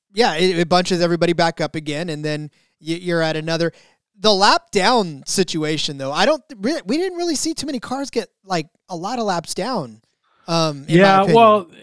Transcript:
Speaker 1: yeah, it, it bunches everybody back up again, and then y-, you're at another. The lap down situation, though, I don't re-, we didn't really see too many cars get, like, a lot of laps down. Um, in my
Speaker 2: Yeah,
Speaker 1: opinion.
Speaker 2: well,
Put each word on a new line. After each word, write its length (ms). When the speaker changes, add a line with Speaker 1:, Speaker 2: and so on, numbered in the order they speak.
Speaker 1:
yeah, 220
it, 220
it 120
bunches 300
everybody 340
back 280
up 140
again, 340
and 160
then 240
y-, 140
you're 260
at 160
another. 340
The 140
lap 380
down 540
situation, 720
though, 140
I 140
don't 180
re-, 280
we 120
didn't 200
really 180
see 180
too 140
many 120
cars 300
get, 200
like, 240
a 60
lot 240
of 60
laps 280
down. 480
Um, 400
in 80
my 60
Speaker 2:
Yeah, 160
Speaker 1:
opinion. 180
Speaker 2:
well, 360